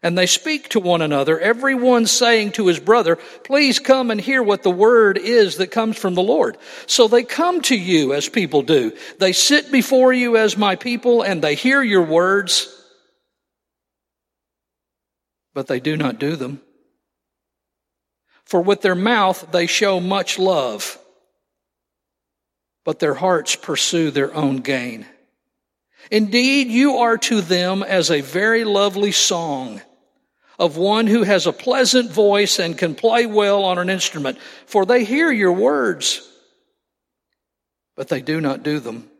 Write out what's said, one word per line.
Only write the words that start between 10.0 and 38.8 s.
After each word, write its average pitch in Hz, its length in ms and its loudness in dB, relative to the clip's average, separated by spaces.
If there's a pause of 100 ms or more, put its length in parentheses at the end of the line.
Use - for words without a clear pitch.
you 247 240 0
as 220 200 2
my 202 200 0
people, 240 460 -2
and 185 200 -2
they 151 140 0
hear 269 260 0
your 202 220 2
words, 180 640 0 (2750)
but 135 120 -8
they - 140 -4
do 156 160 -4
not 135 220 -4
do 151 180 -4
them. 135 260 -10 (1800)
For 180 160 0
with 196 220 0
their 185 120 2
mouth 190 580 0
they 175 140 0
show 196 340 0
much 185 380 -4
love, 147 600 -2 (1900)
but 156 140 -6
their 147 160 0
hearts 180 420 -2
pursue 165 540 -2
their 139 240 -2
own 139 240 -2
gain. 123 480 -6 (1040)
Indeed, 247 580 2
you 247 300 2
are 233 180 2
to 226 240 -2
them 180 420 -2
as 185 280 0
a 151 100 2
very 208 440 -2
lovely 202 460 0
song 139 680 -4 (800)
of 156 180 -2
one 208 300 0
who 214 160 4
has 190 240 2
a 175 60 0
pleasant 254 580 0
voice 202 480 2
and 170 200 -4
can 165 160 -2
play 233 320 0
well 202 380 0
on 185 140 0
an 180 100 -4
instrument, 160 500 -6 (280)
for 196 180 2
they 240 200 2
hear 285 280 0
your 196 200 2
words, 247 680 0 (1800)
but 131 120 -12
they 131 120 -4
do 156 200 -6
not 135 220 -4
do 151 160 -4
them. 117 420 -14